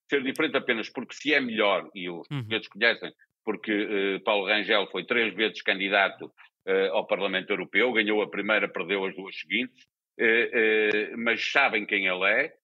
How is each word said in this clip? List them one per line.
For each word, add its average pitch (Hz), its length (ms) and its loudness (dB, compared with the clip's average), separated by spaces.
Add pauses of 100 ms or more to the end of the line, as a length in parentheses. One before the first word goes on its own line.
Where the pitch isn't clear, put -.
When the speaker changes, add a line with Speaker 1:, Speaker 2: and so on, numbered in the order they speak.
Speaker 1:
ser 143 140 2
diferente 131 340 0
apenas 113 320 -2
porque 117 260 -12
se 151 200 -2
é 139 60 4
melhor, 104 540 0
e 90 140 -8
os 85 220 -10
Speaker 2:
Uhum. 147 80 -4
Speaker 1:
portugueses 110 300 -6
conhecem, 104 440 -2 (320)
porque, 107 280 -4
eh, 98 520 0
Paulo 104 220 0
Rangel 101 440 2
foi 92 140 -4
três 113 300 0
vezes 104 280 -2
candidato, 98 680 0 (340)
eh, 95 260 2
ao 104 140 0
Parlamento 95 440 0
Europeu, 101 420 0
ganhou 107 300 2
a 95 80 -4
primeira, 101 380 0
perdeu 95 360 -2
as 95 120 -4
duas 95 200 -12
seguintes, 120 480 -6 (320)
eh, 113 360 2
eh, 107 640 2
mas 117 340 -2
sabem 113 340 2
quem 98 220 0
ele 92 180 0
é, 120 400 2